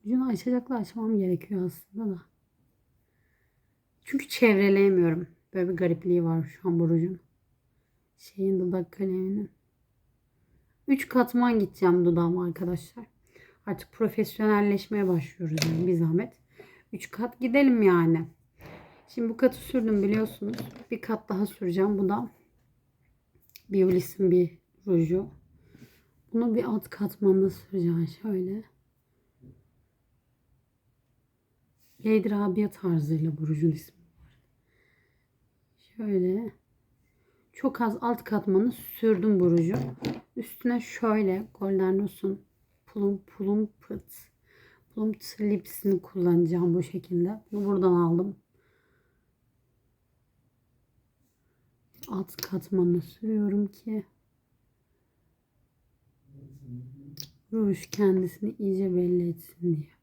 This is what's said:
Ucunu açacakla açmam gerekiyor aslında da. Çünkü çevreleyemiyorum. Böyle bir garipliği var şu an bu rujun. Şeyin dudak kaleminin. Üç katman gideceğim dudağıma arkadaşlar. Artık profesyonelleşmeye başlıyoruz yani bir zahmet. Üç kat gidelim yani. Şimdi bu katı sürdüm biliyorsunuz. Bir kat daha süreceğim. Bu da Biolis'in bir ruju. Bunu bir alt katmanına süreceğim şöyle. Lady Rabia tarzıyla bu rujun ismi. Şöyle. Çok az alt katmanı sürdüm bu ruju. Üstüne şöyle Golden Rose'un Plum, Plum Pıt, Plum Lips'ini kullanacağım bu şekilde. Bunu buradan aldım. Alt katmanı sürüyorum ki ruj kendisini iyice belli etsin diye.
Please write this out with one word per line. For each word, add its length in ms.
Ucunu 240
açacakla 480
açmam 420
gerekiyor 480
aslında 440
da. 120
Çünkü 240
çevreleyemiyorum. 1000
Böyle 140
bir 80
garipliği 480
var 200
şu 240
an 120
bu 80
rujun. 320
Şeyin 440
dudak 320
kaleminin. 680
Üç 200
katman 500
gideceğim 460
dudağıma 400
arkadaşlar. 600
Artık 260
profesyonelleşmeye 1160
başlıyoruz 580
yani 200
bir 80
zahmet. 460
Üç 180
kat 300
gidelim 420
yani. 460
Şimdi 200
bu 80
katı 200
sürdüm 460
biliyorsunuz. 540
Bir 100
kat 280
daha 180
süreceğim. 520
Bu 100
da 220
Biolis'in 600
bir 280
ruju. 400
Bunu 220
bir 100
alt 260
katmanına 600
süreceğim 580
şöyle. 420
Lady 260
Rabia 400
tarzıyla 680
bu 100
rujun 220
ismi. 320
Şöyle. 560
Çok 220
az 200
alt 240
katmanı 480
sürdüm 680
bu 100
ruju. 240
Üstüne 440
şöyle 720
Golden 480
Rose'un 420
Plum, 320
Plum 500
Pıt, 500
Plum 180
Lips'ini 600
kullanacağım 720
bu 80
şekilde. 720
Bunu 120
buradan 280
aldım. 440
Alt 280
katmanı 640
sürüyorum 680
ki 400
ruj 380
kendisini 680
iyice 360
belli 340
etsin 480
diye. 120